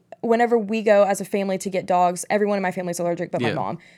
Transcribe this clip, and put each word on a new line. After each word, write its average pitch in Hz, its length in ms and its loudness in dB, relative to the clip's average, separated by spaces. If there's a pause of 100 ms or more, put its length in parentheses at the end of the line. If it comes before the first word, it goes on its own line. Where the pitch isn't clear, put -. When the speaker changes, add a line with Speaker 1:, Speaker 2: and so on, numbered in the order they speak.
(220)
Speaker 1:
whenever 233 360 4
we 220 240 0
go 202 220 4
as 196 180 0
a 185 40 -6
family 196 340 -2
to 196 100 -6
get 180 160 -4
dogs, 180 440 0
everyone 202 280 2
in 190 60 -2
my 185 80 0
family 180 200 -6
is 175 80 -6
allergic 170 320 -2
but 165 100 -2
my 117 80 0
Speaker 2:
Yeah. 95 60 -2
Speaker 1:
mom. 98 220 -6 (200)